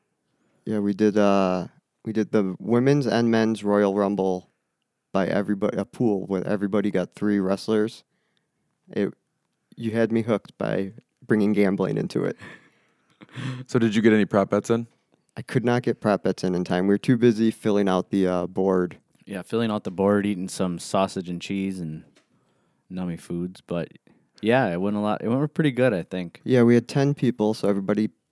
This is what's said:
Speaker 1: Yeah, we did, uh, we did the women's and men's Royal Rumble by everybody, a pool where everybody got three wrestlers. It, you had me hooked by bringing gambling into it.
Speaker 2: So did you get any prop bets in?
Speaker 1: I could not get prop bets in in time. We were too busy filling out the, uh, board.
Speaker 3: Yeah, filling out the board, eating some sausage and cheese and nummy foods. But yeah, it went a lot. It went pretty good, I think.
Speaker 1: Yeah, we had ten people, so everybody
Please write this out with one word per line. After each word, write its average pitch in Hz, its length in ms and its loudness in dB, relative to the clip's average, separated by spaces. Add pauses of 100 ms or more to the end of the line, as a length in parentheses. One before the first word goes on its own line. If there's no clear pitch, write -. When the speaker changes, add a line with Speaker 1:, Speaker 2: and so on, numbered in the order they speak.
(640)
Speaker 1:
Yeah, 107 140 -4
we 101 140 -2
did, 104 240 2
uh, 98 500 2 (380)
we 110 80 -6
did 104 180 -2
the 98 280 0
women's 127 480 2
and 117 240 2
men's 113 320 0
Royal 101 320 2
Rumble 95 540 0 (640)
by 95 140 0
everybody, 101 500 -2
a 98 80 -4
pool 101 400 -2
where 95 200 -4
everybody 101 460 -2
got 90 240 -4
three 104 240 0
wrestlers. 107 640 -2 (880)
It, 104 220 -4 (640)
you 117 140 -6
had 113 200 0
me 113 120 0
hooked 110 340 -4
by 98 340 -4 (340)
bringing 107 280 2
gambling 98 440 2
into 101 280 -4
it. 90 100 -4 (1300)
Speaker 2:
So 127 120 0
did 113 160 2
you 113 60 2
get 110 120 6
any 107 120 4
prop 98 240 2
bets 104 200 0
in? 117 180 0 (500)
Speaker 1:
I 135 40 -12
could 123 220 -4
not 120 200 0
get - 180 -2
prop 101 220 2
bets 95 200 -2
in 92 120 0
in 90 80 -2
time. 90 240 0
We 101 60 4
were 104 60 4
too 127 180 2
busy 113 340 4
filling 104 360 0
out 92 220 0
the, 95 180 2
uh, 90 200 0
board. 92 500 0 (280)
Speaker 3:
Yeah, 95 160 -12
filling 113 300 -4
out 104 120 -4
the 95 80 -8
board, 98 340 2
eating 95 240 -4
some 87 300 -4
sausage 95 500 -2
and 87 120 -8
cheese 95 380 -6
and 78 240 -10 (880)
nummy 90 280 -8
foods. 90 420 -8
But 87 280 -6 (520)
yeah, 120 260 4
it 87 140 -2
went 101 140 -2
a 104 40 -2
lot. 104 220 -2
It - 80 -6
went 139 240 -2
pretty 156 180 2
good, 123 220 2
I 87 100 -2
think. 90 400 -10
Speaker 1:
Yeah, 123 200 4
we 120 120 6
had 120 120 2
ten 143 260 2
people, 113 400 0
so - 140 -4
everybody 101 420 0 (220)